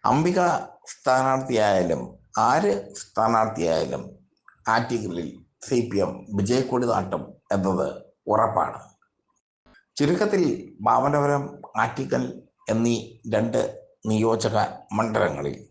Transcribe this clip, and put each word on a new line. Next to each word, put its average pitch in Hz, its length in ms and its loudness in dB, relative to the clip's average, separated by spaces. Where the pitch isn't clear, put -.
അംബിക 160 340 2
സ്ഥാനാർത്ഥിയായാലും 120 1080 2
ആര് 147 360 2
സ്ഥാനാർത്ഥിയായാലും 82 1000 0
ആറ്റിങ്ങലിൽ 107 640 -2
സി 131 120 0
പി 98 160 -2
എം - 60 -6
വിജയക്കൊടി 123 540 0
നാട്ടും 95 320 -2
എന്നത് 92 360 0
ഉറപ്പാണ്. 104 520 0
ചുരുക്കത്തിൽ 180 460 2
വാമനപുരം, 139 600 2
ആറ്റിങ്ങൽ 131 400 -2
എന്നീ 117 260 2
രണ്ട് 113 280 0
നിയോജക 110 520 2
മണ്ഡലങ്ങളിൽ 101 680 -2